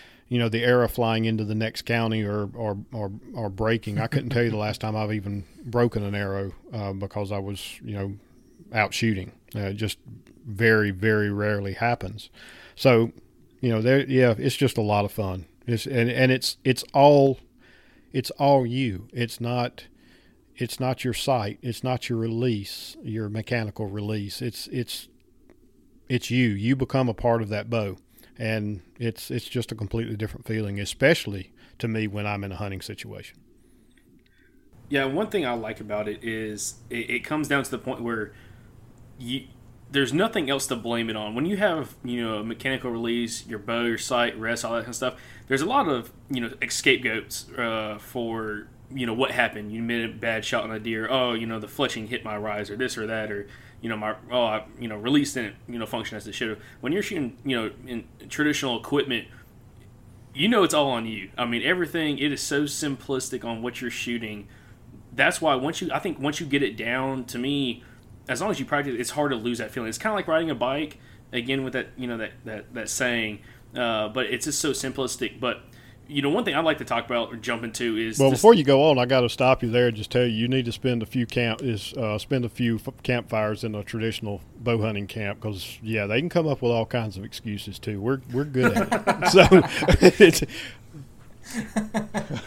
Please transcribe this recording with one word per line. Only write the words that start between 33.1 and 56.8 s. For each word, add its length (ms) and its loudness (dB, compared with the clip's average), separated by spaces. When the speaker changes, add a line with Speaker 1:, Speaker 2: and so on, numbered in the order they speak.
Speaker 2:
Yeah, 160 2
one 240 -2
thing 160 0
I 80 0
like 260 -6
about 280 -4
it 160 -6
is 520 -6
it, 200 -6
it 100 -2
comes 280 -4
down 160 2
to 80 -10
the 60 -2
point 240 -8
where 320 -4
you, 240 -6
there's 220 2
nothing 360 2
else 180 0
to 80 -2
blame 340 -2
it 60 -4
on. 200 -6
When 100 0
you 120 0
have, 460 0
you 200 -2
know, 160 -2
a 40 -6
mechanical 460 -4
release, 560 -2
your 140 -8
bow, 240 -2
your 140 0
sight, 420 0
rest, 260 -2
all 80 -4
that 60 0
kind 100 -6
of 60 -8
stuff, 200 -2
there's 140 2
a 40 0
lot 220 2
of, 240 -2
you 120 -2
know, 100 -4
scapegoats, 880 0
uh, 420 -4
for, 680 -6
you 120 -4
know, 80 -2
what 180 2
happened. 420 0
You 80 -6
made 280 -2
a 40 -10
bad 320 -4
shot 180 0
on 80 -8
a 80 -6
deer. 300 -4
Oh, 240 2
you 140 -4
know, 120 -6
the 80 -8
fletching 400 -2
hit 160 -6
my 140 -6
riser, 400 -6
this 200 -4
or 100 -4
that, 240 -4
or, 160 -6
you 80 -6
know, 80 -4
my, 180 -4
oh, 120 4
I, 200 0
you 80 -6
know, 80 -8
release 380 2
didn't, 220 -6
you 120 -10
know, 60 -6
function 300 -6
as 120 -10
it 60 -10
should 160 -4
have. 100 -6
When 140 -2